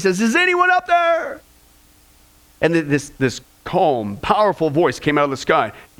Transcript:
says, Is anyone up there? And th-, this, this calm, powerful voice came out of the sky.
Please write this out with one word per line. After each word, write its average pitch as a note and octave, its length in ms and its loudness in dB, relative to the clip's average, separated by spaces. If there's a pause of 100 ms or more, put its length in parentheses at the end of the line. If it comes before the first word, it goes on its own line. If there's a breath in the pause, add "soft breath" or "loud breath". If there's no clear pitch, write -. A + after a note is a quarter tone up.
says, F#3 200 0
Is A3+ 160 2
anyone F4+ 340 2
up F4+ 160 2
there? E4+ 540 0 (1200)
And D#3+ 120 0
th-, E3 140 0
this, C#3+ 220 -2 (100)
this C3 220 -2 (240)
calm, B2+ 540 0
powerful F#3 520 0
voice C#3+ 280 0
came D3 200 -2
out D3 60 2
of C#3+ 60 -2
the C3+ 60 -6
sky. C3 360 -2 (280 loud breath)